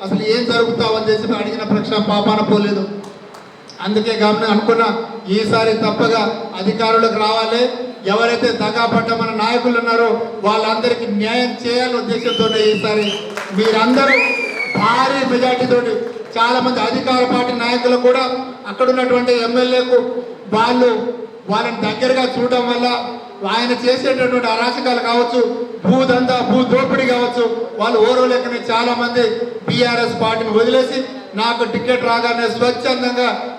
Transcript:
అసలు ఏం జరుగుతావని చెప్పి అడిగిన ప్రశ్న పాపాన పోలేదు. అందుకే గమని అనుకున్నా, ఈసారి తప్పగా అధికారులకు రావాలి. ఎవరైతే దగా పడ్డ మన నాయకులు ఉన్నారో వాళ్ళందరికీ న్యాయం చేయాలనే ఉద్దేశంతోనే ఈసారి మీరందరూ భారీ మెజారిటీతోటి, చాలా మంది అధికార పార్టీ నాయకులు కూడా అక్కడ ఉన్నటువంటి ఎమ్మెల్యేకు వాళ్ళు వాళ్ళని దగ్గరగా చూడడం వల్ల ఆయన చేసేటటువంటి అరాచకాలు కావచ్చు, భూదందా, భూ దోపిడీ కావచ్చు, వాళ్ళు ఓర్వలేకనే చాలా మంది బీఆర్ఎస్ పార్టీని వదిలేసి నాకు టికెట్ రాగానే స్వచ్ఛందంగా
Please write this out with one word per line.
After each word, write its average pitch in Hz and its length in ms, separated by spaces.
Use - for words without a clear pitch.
అసలు 196 180
ఏం 240 80
జరుగుతావని 226 580
చెప్పి 214 300
అడిగిన 214 320
ప్రశ్న 208 240
పాపాన 214 300
పోలేదు. 202 340
అందుకే 214 280
గమని 214 300
అనుకున్నా, 226 360
ఈసారి 220 360
తప్పగా 220 380
అధికారులకు 220 640
రావాలి. 226 380
ఎవరైతే 233 360
దగా 220 300
పడ్డ 226 160
మన 226 100
నాయకులు 240 380
ఉన్నారో 233 280
వాళ్ళందరికీ 226 600
న్యాయం 240 300
చేయాలనే 240 380
ఉద్దేశంతోనే 226 580
ఈసారి 208 360
మీరందరూ 240 580
భారీ 247 420
మెజారిటీతోటి, 247 600
చాలా 240 280
మంది 240 240
అధికార 254 320
పార్టీ 247 180
నాయకులు 247 320
కూడా 254 180
అక్కడ 254 220
ఉన్నటువంటి 247 400
ఎమ్మెల్యేకు 247 520
వాళ్ళు 247 340
వాళ్ళని 226 360
దగ్గరగా 254 380
చూడడం 247 360
వల్ల 240 160
ఆయన 240 180
చేసేటటువంటి 254 720
అరాచకాలు 247 540
కావచ్చు, 240 320
భూదందా, 254 520
భూ 247 100
దోపిడీ 262 400
కావచ్చు, 240 320
వాళ్ళు 226 180
ఓర్వలేకనే 247 500
చాలా 240 200
మంది 240 220
బీఆర్ఎస్ 240 540
పార్టీని 220 360
వదిలేసి 254 400
నాకు 233 220
టికెట్ 247 380
రాగానే 233 440
స్వచ్ఛందంగా 247 720